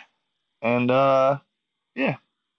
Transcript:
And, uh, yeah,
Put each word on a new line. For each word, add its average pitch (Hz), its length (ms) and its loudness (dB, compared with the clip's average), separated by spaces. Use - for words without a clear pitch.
And, 123 300 -2
uh, 135 480 2
yeah, 233 220 -4